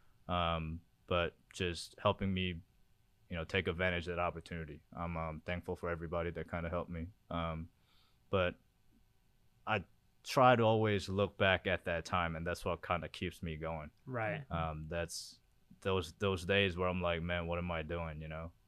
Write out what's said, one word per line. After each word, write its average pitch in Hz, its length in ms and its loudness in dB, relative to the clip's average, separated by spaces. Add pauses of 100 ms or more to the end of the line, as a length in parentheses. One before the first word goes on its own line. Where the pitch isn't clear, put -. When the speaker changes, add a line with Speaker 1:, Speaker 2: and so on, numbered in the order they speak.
(280)
Speaker 1:
Um, 82 520 0 (280)
but 87 280 0 (180)
just 87 480 -4
helping 98 320 2
me, 92 220 -2 (720)
you 87 80 -6
know, 80 60 -4
take - 240 0
advantage 87 400 0
of 87 80 -4
that 82 60 -2
opportunity. 82 580 -6 (160)
I'm, 85 220 -4
um, 80 280 -6
thankful 90 300 -4
for 87 140 -4
everybody 85 420 -2
that 82 180 -8
kinda 85 200 -4
helped 87 200 -4
me. 85 180 -6 (220)
Um, 82 380 -4 (600)
but 90 260 2 (1120)
I 101 160 2 (400)
try 127 320 8
to 117 80 6
always 110 460 4
look 95 280 2
back 95 300 6
at 90 180 2
that 85 200 0
time, 85 300 0
and 82 120 -6
that's 87 180 -2
what 87 200 0
kinda 82 240 0
keeps - 340 -6
me 80 140 -4
going. 80 320 -6 (160)
Speaker 2:
Right. 110 460 -4
Speaker 1:
Um, 80 380 -2
that's - 500 -6 (420)
those, 92 380 0
those 95 260 2
days 98 320 4
where 92 100 0
I'm 90 140 0
like, 85 200 0
"Man, 87 260 -2
what 85 100 -2
am 87 140 -2
I 82 100 -2
doing?" 80 400 -6
You 78 80 -8
know? 80 220 -8 (160)